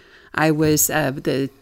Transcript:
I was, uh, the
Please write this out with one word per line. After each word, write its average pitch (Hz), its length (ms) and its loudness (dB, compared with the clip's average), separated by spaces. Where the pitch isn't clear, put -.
I 156 160 2
was, 151 400 2
uh, 143 220 -2
the 139 360 -4